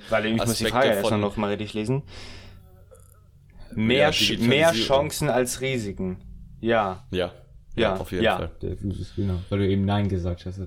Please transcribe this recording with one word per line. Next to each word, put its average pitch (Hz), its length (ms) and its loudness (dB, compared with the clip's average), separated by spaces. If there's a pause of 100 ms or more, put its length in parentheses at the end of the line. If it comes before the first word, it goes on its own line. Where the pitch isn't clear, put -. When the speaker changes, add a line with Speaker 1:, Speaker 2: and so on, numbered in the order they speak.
Speaker 1:
Warte, 110 200 0
ich 113 80 0
muss 113 80 0
die 117 60 0
Speaker 2:
Aspekte 110 220 0
Speaker 1:
Frage 131 160 4
erstmal 107 240 2
Speaker 2:
von 104 80 2
Speaker 1:
noch 101 160 -2
mal 104 140 0
richtig 104 240 -4
lesen. 117 280 0 (1700)
Speaker 2:
Ja, - 60 -10
Speaker 1:
Mehr 131 360 4
Sch-, - 280 2
mehr 139 320 6
Speaker 2:
Digitalisierung. 139 360 2
Speaker 1:
Chancen 147 200 -2
als 123 320 0
Risiken. 101 580 -4 (420)
Ja. 107 520 0
Speaker 2:
Ja. 90 200 -2 (440)
Speaker 1:
Ja, 107 180 2
Speaker 2:
Ja, - 20 -2
auf - 140 -6
jeden 92 140 0
Speaker 1:
ja. 104 140 4
Speaker 2:
Fall. 82 120 -6 (100)
Speaker 1:
Der, 92 140 -6
genau, 92 640 -4 (100)
weil 101 120 0
du 98 80 2
eben 98 160 2
Nein 101 240 2
gesagt 90 380 -4
hast, 92 200 -10